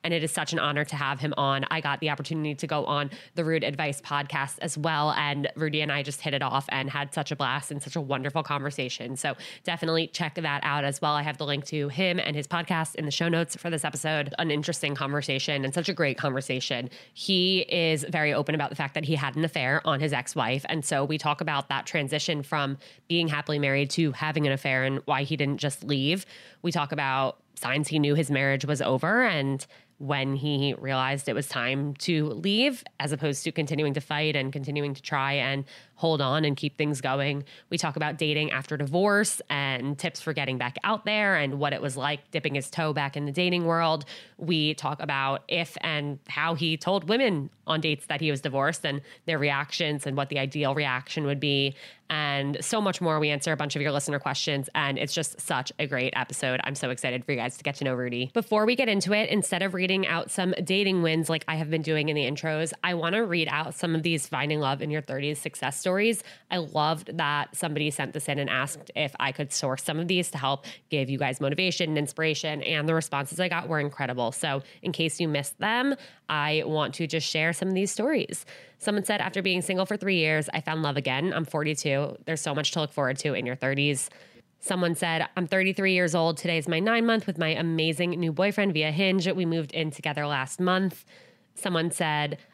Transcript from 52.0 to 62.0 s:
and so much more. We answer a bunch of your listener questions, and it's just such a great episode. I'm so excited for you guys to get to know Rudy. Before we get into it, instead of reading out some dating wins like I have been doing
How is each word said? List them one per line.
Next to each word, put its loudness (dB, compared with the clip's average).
and -2
so -2
much 0
more. 2
We 4
answer 0
a 2
bunch -2
of 0
your 0
listener 0
questions, -2
and 2
it's -2
just -4
such -2
a 0
great 0
episode. 0
I'm -4
so -2
excited -2
for -6
you 0
guys -4
to -18
get -2
to -4
know 2
Rudy. -2
Before 2
we 4
get 2
into 2
it, 2
instead 0
of 0
reading 2
out -2
some 0
dating 4
wins 2
like 0
I -2
have -2
been 2
doing 2